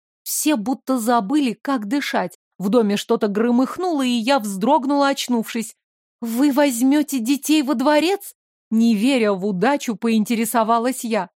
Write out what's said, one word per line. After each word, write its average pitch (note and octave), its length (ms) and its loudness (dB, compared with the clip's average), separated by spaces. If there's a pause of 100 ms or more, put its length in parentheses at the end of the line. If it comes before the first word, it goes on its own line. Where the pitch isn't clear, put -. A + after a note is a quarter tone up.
(220)
Все - 340 0
будто B3+ 420 -2
забыли, A#3 540 0
как A3+ 340 -4
дышать. G#3+ 500 -4 (220)
В F#3+ 120 -2
доме G#3 260 2
что-то A3+ 320 -2
громыхнуло, B3+ 720 0
и B3+ 60 0
я A#3+ 300 0
вздрогнула, C4 680 0
очнувшись. A#3 640 -4 (460)
«Вы A#3+ 320 0
возьмёте C#4 680 2
детей C#4 420 0
во C#4 120 -2
дворец?» D4+ 600 0 (360)
Не A3+ 240 4
веря A3+ 380 2
в F#3+ 140 -4
удачу, G#3+ 500 -2
поинтересовалась A3+ 1080 0
я. A3 320 -4